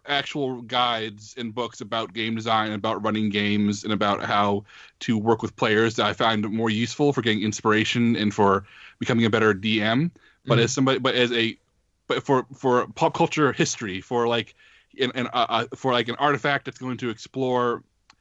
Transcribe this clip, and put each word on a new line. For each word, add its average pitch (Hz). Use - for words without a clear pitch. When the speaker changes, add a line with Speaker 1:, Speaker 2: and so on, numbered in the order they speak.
Speaker 1:
actual 139
guides 113
and 117
books 117
about 107
game 113
design, 110
about 107
running 107
games, 104
and 107
about 101
how 101
to 113
work 110
with 113
players 113
that 113
I 104
find 110
more 113
useful 117
for 131
getting 107
inspiration 110
and 107
for 98
becoming 117
a 110
better 110
D 107
M. 120
But 120
Speaker 2:
Mm-hmm. 113
Speaker 1:
as 117
somebody, 135
but 127
as 123
a, 113
but 127
for, 131
for 123
pop 156
culture 156
history, 101
for, 120
like, 117
an, 123
an, 123
uh, 120
uh, 117
for, 131
like, 120
an 117
artifact 143
that's -
going 127
to 123
explore 123